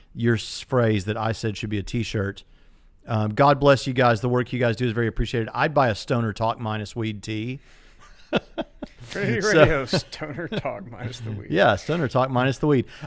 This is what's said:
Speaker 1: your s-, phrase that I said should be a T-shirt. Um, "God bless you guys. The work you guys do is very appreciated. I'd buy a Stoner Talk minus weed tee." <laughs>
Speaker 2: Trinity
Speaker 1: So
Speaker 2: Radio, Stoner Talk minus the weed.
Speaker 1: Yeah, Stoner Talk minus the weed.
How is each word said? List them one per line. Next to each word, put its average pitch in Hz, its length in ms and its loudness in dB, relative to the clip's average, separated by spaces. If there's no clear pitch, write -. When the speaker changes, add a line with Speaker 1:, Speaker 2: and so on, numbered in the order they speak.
Speaker 1:
your 117 220 2
s-, - 260 -6
phrase 110 420 2
that 107 140 -4
I 110 140 -2
said 107 260 -4
should 110 100 -6
be 104 100 -2
a 95 40 -4
T-shirt. 104 600 -4
Um, 107 280 -2
"God 139 260 4
bless 139 260 6
you 131 60 -2
guys. 120 300 2
The 123 80 0
work 123 240 0
you 123 40 -2
guys 117 180 0
do 123 100 -2
is 113 60 0
very 113 160 0
appreciated. 113 440 -4
I'd 143 220 -2
buy 135 160 4
a 101 40 0
Stoner 117 380 -2
Talk 113 260 -2
minus 107 380 -6
weed 110 260 -4
tee." 110 380 -6
<laughs> - 80 2
Speaker 2:
Trinity - 300 -2
Speaker 1:
So 196 180 4
Speaker 2:
Radio, 147 260 6
Stoner 156 640 -6
Talk 127 420 -6
minus 120 300 -12
the 110 100 -8
weed. 104 200 -8
Speaker 1:
Yeah, 151 260 6
Stoner 160 320 -2
Talk 131 220 0
minus 127 280 0
the 156 80 -2
weed. 139 200 4